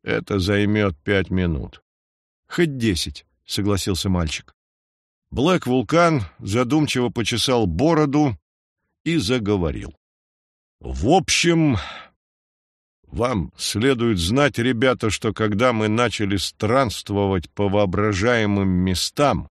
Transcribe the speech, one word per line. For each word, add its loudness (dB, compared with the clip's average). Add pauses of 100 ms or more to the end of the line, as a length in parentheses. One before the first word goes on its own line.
«Это -2
займёт 2
пять 0
минут». -2 (640)
«Хоть -2
десять», -2 (200)
согласился -2
мальчик. -4 (800)
Блэк 0
Вулкан 2 (160)
задумчиво 0
почесал 0
бороду 2 (680)
и 0
заговорил. -2 (840)
В -2
общем... 2 (1300)
Вам -4
следует 0
знать, 2
ребята, 0
что -2
когда 0
мы 0
начали 0
странствовать -2
по -2
воображаемым 0
местам 0 (120)